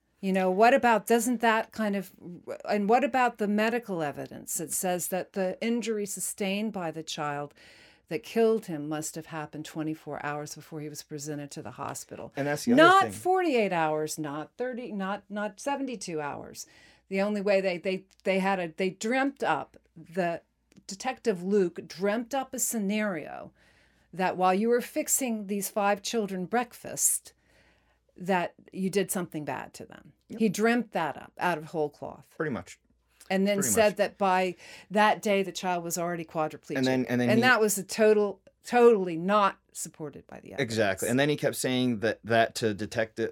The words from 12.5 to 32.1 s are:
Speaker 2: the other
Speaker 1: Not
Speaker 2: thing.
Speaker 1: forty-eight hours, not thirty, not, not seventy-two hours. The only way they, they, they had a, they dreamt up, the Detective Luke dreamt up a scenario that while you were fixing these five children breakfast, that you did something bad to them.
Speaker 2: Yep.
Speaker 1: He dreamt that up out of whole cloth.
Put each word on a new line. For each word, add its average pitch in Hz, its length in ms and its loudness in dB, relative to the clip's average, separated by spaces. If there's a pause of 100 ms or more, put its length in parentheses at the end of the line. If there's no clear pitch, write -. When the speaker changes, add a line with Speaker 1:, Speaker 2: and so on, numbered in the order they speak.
Speaker 2:
the 233 80 4
other 285 100 8
Speaker 1:
Not 370 220 8
Speaker 2:
thing. 214 80 -6
Speaker 1:
forty-eight 311 600 0
hours, 156 460 -2
not 151 400 -8
thirty, 247 340 -8
not, 196 380 -6
not 208 280 -6
seventy-two 247 640 -6
hours. - 460 -10 (440)
The 190 120 0
only 208 180 -2
way 196 220 4
they, 180 160 0
they, 190 260 -4 (200)
they 190 140 2
had 190 220 2
a, 175 160 -4
they 190 140 0
dreamt 262 520 -2
up, 139 360 -2 (180)
the 170 460 -4 (440)
Detective 214 560 -4
Luke 180 460 0
dreamt 208 460 -4
up 262 180 -4
a 254 60 -10
scenario 208 920 -4 (600)
that 175 240 0
while 185 160 6
you 208 160 4
were 240 140 4
fixing 240 640 -2
these 196 240 -4
five 202 320 2
children 196 420 -2
breakfast, - 880 -2 (800)
that 180 380 0 (200)
you 185 180 -4
did 190 200 0
something 165 360 -6
bad - 280 -8
to - 120 -16
them. - 260 -20 (160)
Speaker 2:
Yep. 214 120 -12
Speaker 1:
He 226 100 4
dreamt 233 420 0
that 156 240 -2
up - 220 -20
out 175 180 0
of 156 100 -8
whole 151 220 -2
cloth. - 360 -14 (120)